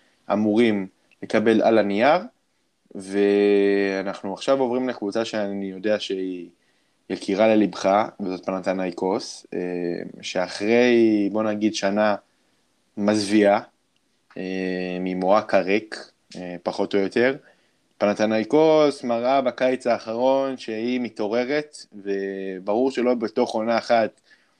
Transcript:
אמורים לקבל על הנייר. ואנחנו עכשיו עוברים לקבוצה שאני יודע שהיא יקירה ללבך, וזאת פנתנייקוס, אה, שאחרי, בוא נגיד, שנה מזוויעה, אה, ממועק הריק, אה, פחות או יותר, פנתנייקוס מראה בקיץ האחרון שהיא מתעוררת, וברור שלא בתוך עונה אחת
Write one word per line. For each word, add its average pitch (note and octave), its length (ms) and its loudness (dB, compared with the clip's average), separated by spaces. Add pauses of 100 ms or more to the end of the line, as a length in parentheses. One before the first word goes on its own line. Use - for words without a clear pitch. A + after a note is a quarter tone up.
(320)
אמורים G#2+ 540 2 (360)
לקבל A2 400 2
על A2 160 4
הנייר. G#2+ 420 2 (760)
ואנחנו G2+ 1400 2
עכשיו C3+ 280 0
עוברים B2+ 280 -2
לקבוצה A2+ 360 -4
שאני G2+ 460 -6
יודע G2+ 300 -2
שהיא F#2 480 -6 (600)
יקירה G2+ 380 0
ללבך, G#2 600 2 (120)
וזאת F#2 260 -8
פנתנייקוס, F#2 1080 -4
אה, F2 40 -6 (640)
שאחרי, A2 1120 2
בוא A2 100 -2
נגיד, G#2+ 320 -2
שנה G#2 400 0 (840)
מזוויעה, G#2 640 4 (760)
אה, F#2 640 -4
ממועק F#2 540 2
הריק, F#2+ 420 0 (400)
אה, F2+ 260 -10
פחות F#2+ 320 -4
או G2+ 60 2
יותר, A#2 360 0 (640)
פנתנייקוס D3 1040 2
מראה B2 360 0
בקיץ B2+ 460 -2
האחרון B2+ 680 0
שהיא A#2+ 440 -4
מתעוררת, B2 760 -4 (160)
וברור G2 1000 -2
שלא B2 240 0
בתוך A#2 360 -2
עונה A2+ 280 -2
אחת A2+ 420 0 (400)